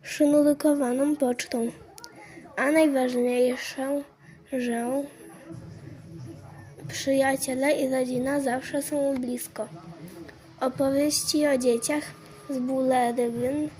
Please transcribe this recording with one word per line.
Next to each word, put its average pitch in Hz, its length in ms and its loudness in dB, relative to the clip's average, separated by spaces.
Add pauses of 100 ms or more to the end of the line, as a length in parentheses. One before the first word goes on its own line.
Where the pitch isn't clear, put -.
sznurkowaną 294 1120 4
pocztą. 247 560 -2 (840)
A 262 140 2
najważniejsze, 254 1300 2 (520)
że 247 500 -2 (1800)
przyjaciele 269 840 2
i 285 180 0
rodzina 262 500 0
zawsze 262 420 -2
są 277 360 0
blisko. 240 500 -6 (920)
Opowieści 285 880 2
o 277 100 4
dzieciach 247 460 2 (460)
z 262 100 -2
Bulerbyn 254 1080 2 (100)